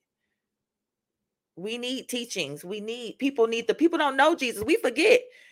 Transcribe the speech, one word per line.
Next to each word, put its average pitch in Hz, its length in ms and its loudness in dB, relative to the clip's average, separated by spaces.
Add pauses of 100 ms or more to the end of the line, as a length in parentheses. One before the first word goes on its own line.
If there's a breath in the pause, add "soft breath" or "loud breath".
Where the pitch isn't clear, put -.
(1600)
We 220 220 -8
need 247 300 -6
teachings. 180 560 -6
We 202 160 -10
need, 226 380 -10
people 254 280 2
need, 233 220 -4
the 220 60 2
people 330 240 2
don't 277 180 0
know 302 180 6
Jesus. 226 300 -4
We 311 120 4
forget. 285 440 4 (320 soft breath)